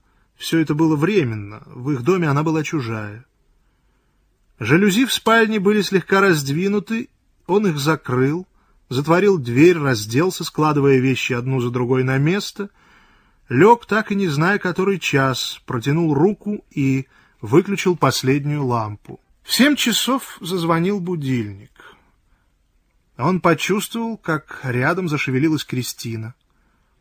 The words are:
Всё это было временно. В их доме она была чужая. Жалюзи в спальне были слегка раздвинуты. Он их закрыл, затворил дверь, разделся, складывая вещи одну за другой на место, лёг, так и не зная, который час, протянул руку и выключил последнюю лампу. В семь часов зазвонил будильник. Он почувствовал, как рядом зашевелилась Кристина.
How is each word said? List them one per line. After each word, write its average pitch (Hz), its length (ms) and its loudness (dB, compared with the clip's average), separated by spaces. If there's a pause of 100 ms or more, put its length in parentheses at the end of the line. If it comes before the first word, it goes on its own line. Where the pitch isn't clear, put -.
(360)
Всё - 220 -2
это 156 160 0
было 156 200 2
временно. 123 720 -2
В 123 260 -10
их 131 120 -4
доме 175 260 2
она 139 140 2
была 160 200 -2
чужая. 113 640 -8 (1300)
Жалюзи 190 480 4
в - 60 -4
спальне 220 460 2
были 208 220 2
слегка 190 400 2
раздвинуты. 196 880 0 (380)
Он 208 200 2
их 156 120 0
закрыл, 143 680 0 (440)
затворил 165 480 2
дверь, 143 400 4
разделся, 135 640 -2
складывая 147 540 2
вещи 127 340 0
одну 127 280 -2
за 120 100 -2
другой 127 340 0
на 131 140 0
место, 196 500 -2 (800)
лёг, 202 380 4
так 214 260 -2
и - 20 -2
не 196 140 0
зная, 160 300 2
который 190 400 -2
час, - 640 -2
протянул 147 480 -2
руку 202 580 0
и 135 360 -2 (340)
выключил 180 560 0
последнюю 143 720 0
лампу. 110 540 -6 (220)
В - 120 -6
семь 269 220 4
часов - 640 -2
зазвонил 175 600 0
будильник. 127 720 -6 (1500)
Он 165 220 0
почувствовал, 214 760 -2
как - 460 -8
рядом 143 460 -2
зашевелилась 147 560 0
Кристина. 117 720 -8 (680)